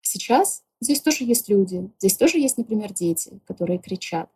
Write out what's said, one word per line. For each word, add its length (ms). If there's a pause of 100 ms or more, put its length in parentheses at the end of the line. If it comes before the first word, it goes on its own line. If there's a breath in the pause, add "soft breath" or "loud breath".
Сейчас 600 (180)
здесь 200
тоже 240
есть 240
люди, 400 (100)
здесь 180
тоже 220
есть, 180
например, 360
дети, 540
которые 320
кричат. 560